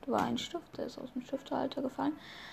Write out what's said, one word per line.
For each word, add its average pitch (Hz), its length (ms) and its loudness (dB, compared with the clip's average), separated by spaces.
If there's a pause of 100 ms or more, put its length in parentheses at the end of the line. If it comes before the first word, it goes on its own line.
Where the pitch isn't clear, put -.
War 220 160 6
ein 240 160 4
Stift, - 380 -4
der - 100 -2
ist - 120 -8
aus - 140 -8
dem 247 100 -2
Stifthalter - 600 0
gefallen. 277 340 2 (360)